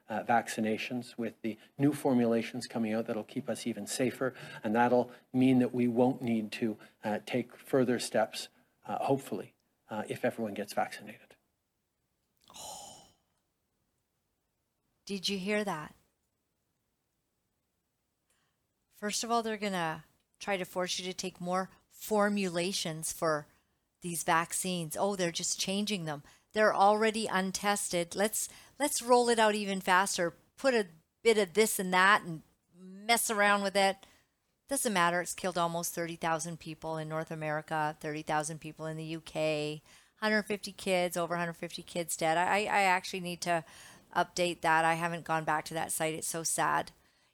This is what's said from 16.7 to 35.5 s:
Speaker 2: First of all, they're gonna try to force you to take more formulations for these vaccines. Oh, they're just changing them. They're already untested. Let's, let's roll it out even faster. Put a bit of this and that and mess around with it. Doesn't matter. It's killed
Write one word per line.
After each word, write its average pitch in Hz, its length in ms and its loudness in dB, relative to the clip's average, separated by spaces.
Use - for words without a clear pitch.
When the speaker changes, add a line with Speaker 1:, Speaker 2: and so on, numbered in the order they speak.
Speaker 2:
First 208 260 -4
of 233 80 -4
all, 233 100 2
they're 220 140 -4
gonna 175 480 -4
try 202 180 -2
to 180 80 -4
force 180 340 -4
you 185 60 -8
to 185 80 -6
take - 260 -8
more 185 300 -2
formulations 190 1200 0
for 156 320 0
these 170 220 -6
vaccines. 170 760 0
Oh, 196 160 0
they're 175 160 0
just - 280 -4
changing 196 460 -2
them. 147 180 -8
They're 214 220 4
already 214 520 4
untested. 185 880 -2
Let's, 208 340 0
let's 285 240 0
roll 240 260 6
it 233 80 4
out 220 160 6
even 196 280 -2
faster. 185 520 2
Put 262 160 2
a 208 140 2
bit 220 140 6
of 185 160 2
this 214 240 2
and 185 160 -2
that 190 300 8
and 160 180 -10
mess 196 540 -2
around 202 320 4
with 196 140 -2
it. 196 220 4
Doesn't 262 260 0
matter. 175 280 4
It's - 140 -8
killed 180 240 -4